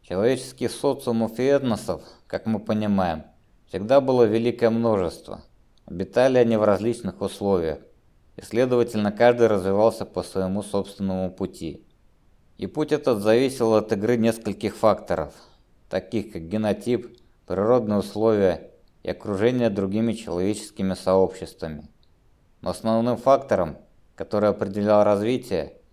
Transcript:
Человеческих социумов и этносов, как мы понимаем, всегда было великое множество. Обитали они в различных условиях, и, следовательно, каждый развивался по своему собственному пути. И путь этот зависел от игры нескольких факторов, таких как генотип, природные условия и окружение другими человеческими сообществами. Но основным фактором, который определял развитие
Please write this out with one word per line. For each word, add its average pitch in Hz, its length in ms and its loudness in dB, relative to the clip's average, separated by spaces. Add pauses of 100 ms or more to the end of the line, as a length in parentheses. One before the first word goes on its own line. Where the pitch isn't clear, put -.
Человеческих 120 680 -2
социумов 113 680 -2
и 123 40 0
этносов, 127 600 0 (240)
как - 180 -8
мы 110 140 -2
понимаем, 98 640 -2 (440)
всегда 110 340 2
было 127 220 4
великое 117 460 2
множество. 107 720 -2 (440)
Обитали 127 520 0
они 117 200 4
в 104 60 2
различных 104 580 0
условиях, 92 580 -2 (580)
и, - 40 -18
следовательно, 117 680 0
каждый 117 360 4
развивался 104 580 2
по - 160 -6
своему 95 400 -4
собственному 95 720 -6
пути. 90 500 -10 (760)
И 98 100 -8
путь 151 240 -4
этот 147 280 0
зависел 117 540 2
от 107 200 2
игры 110 240 0
нескольких 110 580 -2
факторов, 92 580 0 (560)
таких - 440 -6
как 82 140 -10
генотип, 107 720 -4 (300)
природные 107 520 2
условия 101 720 0 (320)
и - 60 -6
окружение 113 600 0
другими 101 440 -2
человеческими 95 800 -4
сообществами. 87 960 -2 (720)
Но 90 80 -6
основным 113 480 -2
фактором, 104 600 2 (380)
который 104 340 0
определял 104 540 2
развитие 101 680 -2 (200)